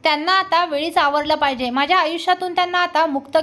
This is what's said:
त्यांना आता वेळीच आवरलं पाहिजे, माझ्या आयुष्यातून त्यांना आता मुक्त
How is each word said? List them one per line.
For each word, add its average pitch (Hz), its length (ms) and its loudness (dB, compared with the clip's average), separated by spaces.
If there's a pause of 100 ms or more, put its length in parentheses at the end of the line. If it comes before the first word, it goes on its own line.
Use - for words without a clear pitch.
त्यांना 311 280 0
आता 370 340 2
वेळीच 320 320 -2
आवरलं 294 380 2
पाहिजे, 269 340 -2
माझ्या 285 300 2
आयुष्यातून 349 560 -2
त्यांना 359 220 0
आता 349 280 0
मुक्त 277 380 -2